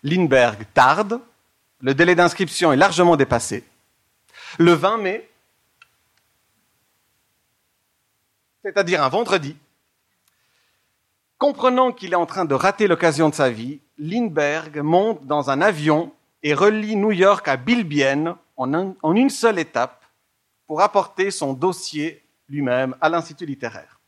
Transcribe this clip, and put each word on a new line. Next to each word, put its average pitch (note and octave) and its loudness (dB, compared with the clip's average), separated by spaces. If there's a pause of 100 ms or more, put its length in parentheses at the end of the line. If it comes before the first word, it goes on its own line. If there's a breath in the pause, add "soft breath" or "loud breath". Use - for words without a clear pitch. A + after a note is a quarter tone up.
Lindbergh C3 2
tarde, G3 2 (600)
le C3 0
délai E3+ 4
d'inscription E3+ 0
est C3 2
largement F3 4
dépassé. A#2+ -2 (960 loud breath)
Le E3+ 6
vingt F#3 0
mai, G3+ -6 (3250)
c'est-à-dire F3+ 0
un C3+ 2
vendredi, E3+ -2 (1800)
comprenant B3+ 0
qu'il F#3 -10
est F#3 0
en E3+ 0
train F#3 -4
de C#3 -2
rater G3 0
l'occasion D#3+ 2
de C#3+ -6
sa C#3 2
vie, A#2+ -10 (180)
Lindbergh D#3 -4
monte E3 0
dans C#3+ -2
un C#3 0
avion D#3 0 (300)
et D3+ 0
relie G#3+ 0
New G#3 0
York F#3+ 2
à C3+ 0
Bilbienne D3 0 (220)
en C3 -4
un, F#3 -4
en D#3+ 2
une B3+ 2
seule A3 0
étape B2+ -6 (640)
pour D#3 -2
apporter G3 0
son C#3 -6
dossier D3+ -6 (280)
lui-même C3 -2
à D#3+ 0
l'Institut E3 -4
littéraire. A2+ -14